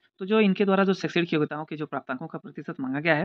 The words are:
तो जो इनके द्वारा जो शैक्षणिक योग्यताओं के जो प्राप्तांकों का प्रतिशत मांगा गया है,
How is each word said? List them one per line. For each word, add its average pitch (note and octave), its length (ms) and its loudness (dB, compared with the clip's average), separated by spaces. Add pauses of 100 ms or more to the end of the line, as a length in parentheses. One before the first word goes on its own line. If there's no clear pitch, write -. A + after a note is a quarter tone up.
(180)
तो G3 80 -10
जो A3 140 2
इनके G3+ 260 4
द्वारा F#3+ 180 4
जो F#3+ 100 4
शैक्षणिक E3+ 400 -2
योग्यताओं D3+ 320 -2
के D#3 100 -10
जो D3+ 100 -6
प्राप्तांकों C3+ 420 -8
का D#3 100 -12
प्रतिशत D3+ 420 -12
मांगा C3+ 200 -4
गया D#3 160 4
है, D#3 100 0